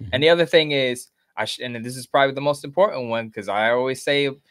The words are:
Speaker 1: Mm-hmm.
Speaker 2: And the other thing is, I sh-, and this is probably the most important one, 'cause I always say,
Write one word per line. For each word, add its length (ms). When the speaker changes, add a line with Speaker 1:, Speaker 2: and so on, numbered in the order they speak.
Speaker 1:
Mm-hmm. 120
Speaker 2:
And 100
the 60
other 180
thing 240
is, 380
I 80
sh-, 140
and 260
this 100
is 120
probably 260
the 80
most 240
important 420
one, 220
'cause 180
I 220
always 320
say, 300